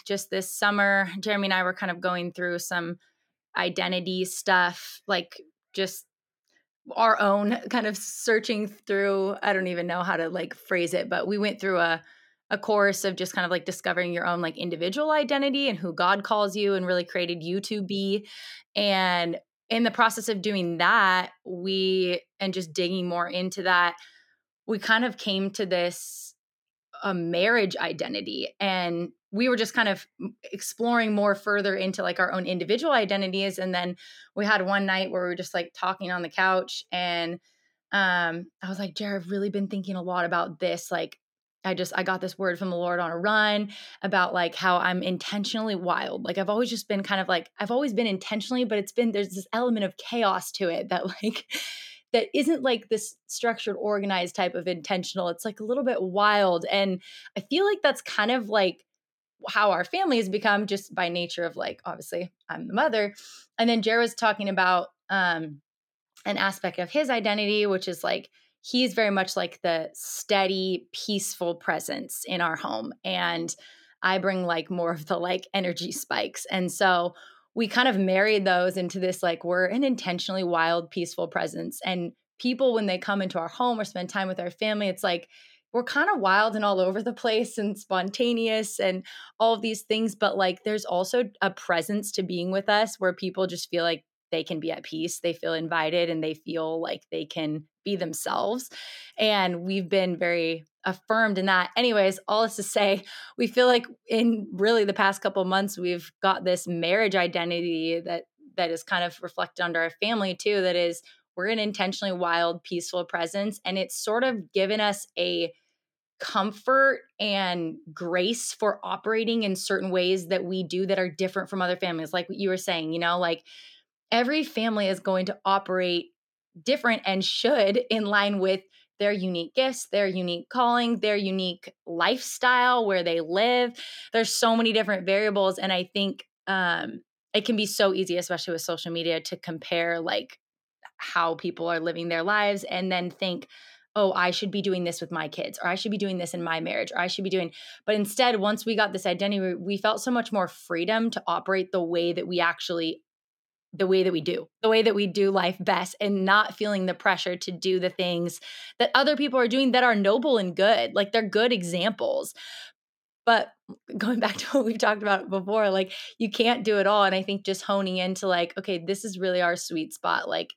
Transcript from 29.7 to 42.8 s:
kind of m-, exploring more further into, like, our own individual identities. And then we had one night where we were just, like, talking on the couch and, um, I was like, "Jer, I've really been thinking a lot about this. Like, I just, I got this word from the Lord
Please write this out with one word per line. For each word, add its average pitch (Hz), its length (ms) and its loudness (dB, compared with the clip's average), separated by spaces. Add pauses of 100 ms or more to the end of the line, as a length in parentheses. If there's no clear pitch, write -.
kind 226 140 4
of 190 180 -2 (140)
m-, 202 140 -10 (180)
exploring 226 600 0
more 202 200 4
further 202 420 0
into, 190 260 -2
like, 180 160 -2
our 180 140 2
own 180 140 -4
individual 190 460 0
identities. 196 640 0
And 185 160 -4
then 180 220 -2 (380)
we 202 120 -2
had 202 180 2
one 196 220 0
night 190 240 0
where 180 120 -2
we 180 60 -2
were 175 80 -4
just, 180 180 -10
like, 175 200 -4
talking 185 360 -4
on 180 120 -2
the 165 80 -6
couch 185 600 0
and, 175 480 -2 (520)
um, 180 560 0 (160)
I 185 60 -8
was 190 100 -8
like, 196 160 -6
"Jer, 202 220 -4
I've 175 140 -8
really 202 180 -2
been 196 200 -4
thinking 190 280 -6
a 180 60 -6
lot 180 240 0
about 170 340 -2
this. 175 300 -2
Like, 170 280 -4 (460)
I 190 100 -2
just, 180 220 -4
I 185 60 0
got 185 180 -2
this 180 180 -8
word 180 200 -2
from 190 120 -4
the 175 60 -4
Lord 175 240 -2